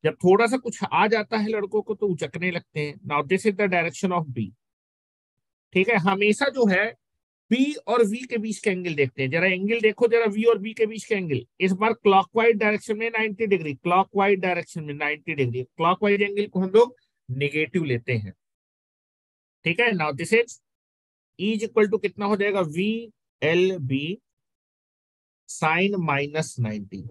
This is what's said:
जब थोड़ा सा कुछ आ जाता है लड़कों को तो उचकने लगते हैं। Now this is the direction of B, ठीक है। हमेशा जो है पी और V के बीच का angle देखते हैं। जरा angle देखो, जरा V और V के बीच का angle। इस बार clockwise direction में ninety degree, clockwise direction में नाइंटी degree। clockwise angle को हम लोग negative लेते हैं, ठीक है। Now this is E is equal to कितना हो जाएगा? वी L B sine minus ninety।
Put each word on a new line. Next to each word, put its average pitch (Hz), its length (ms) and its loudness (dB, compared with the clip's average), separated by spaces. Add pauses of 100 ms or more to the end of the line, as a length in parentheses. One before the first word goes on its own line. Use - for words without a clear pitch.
जब 156 200 0
थोड़ा 202 220 6
सा 240 120 2
कुछ 233 260 -8
आ 180 240 2
जाता 214 300 0
है 214 120 0
लड़कों 208 320 -2
को 214 120 -6
तो 208 140 -2
उचकने 175 420 -4
लगते 170 300 -8
हैं। 147 140 -6 (100)
Now 147 200 -2
this 185 220 -8
is 202 100 0
the 208 140 0
direction 180 420 -2
of 160 200 -2
B, 113 180 -6 (1200)
ठीक 185 140 2
है। 233 140 0
हमेशा 202 480 0
जो 247 180 0
है 190 180 2 (640)
पी 269 220 0 (140)
और 233 200 2
V 214 120 -4 (120)
के 233 80 -4
बीच 214 200 -6
का 208 120 -2
angle 180 240 -4
देखते 139 280 0
हैं। 131 80 -2
जरा 165 160 2
angle 202 340 0
देखो, 214 280 2
जरा 233 180 4
V 214 180 -2
और 226 140 4
V 214 160 -8
के 220 120 0
बीच 220 180 -12
का 214 120 -2
angle। 151 280 -4 (160)
इस 185 140 2
बार 214 200 0
clockwise 220 600 4
direction 208 420 0
में 226 120 -4
ninety 220 360 -4
degree, 165 300 0
clockwise 190 640 2
direction 175 440 -4
में 147 100 -8
नाइंटी 147 400 -4
degree। 127 300 0
clockwise 196 580 2
angle 202 240 -2
को 190 140 -4
हम 190 100 -2
लोग 240 260 6 (320)
negative 143 560 -2
लेते 127 300 -2
हैं, 101 180 -6 (1300)
ठीक 165 160 -2
है। 233 120 4
Now 156 220 0
this 165 200 -2
is 233 240 0 (800)
E 196 120 -2
is 220 140 -4
equal 214 240 2
to 202 140 0
कितना 202 240 -4
हो 208 100 2
जाएगा? 202 260 0
वी 214 500 -4 (300)
L 180 400 2
B 139 360 -4 (1300)
sine 180 520 0
minus 147 600 -2
ninety। 104 500 -6